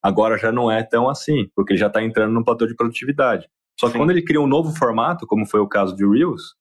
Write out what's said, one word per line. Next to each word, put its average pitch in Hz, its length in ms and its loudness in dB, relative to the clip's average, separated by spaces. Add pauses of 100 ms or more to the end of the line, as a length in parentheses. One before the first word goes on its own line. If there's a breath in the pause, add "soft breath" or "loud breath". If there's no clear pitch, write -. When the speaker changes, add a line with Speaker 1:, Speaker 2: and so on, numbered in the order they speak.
Speaker 1:
Agora 107 380 2
já 113 120 0
não 120 200 0
é 110 100 0
tão 117 260 0
assim, 139 480 -2
porque 98 220 0
já 104 100 2
tá 107 140 0
entrando 113 320 0
num 117 100 0
platô 117 220 0
de 117 100 -6
produtividade. 123 720 -2 (320)
Só 240 80 0
que 233 40 0
Speaker 2:
Sim. - 80 -4
Speaker 1:
quando 151 100 2
ele 175 140 2
cria 151 180 0
um 139 60 2
novo 156 280 0
formato, 127 520 -2
como 107 180 -2
foi 104 140 0
o 101 80 2
caso 98 280 -2
de 98 80 -2
Reels 117 580 0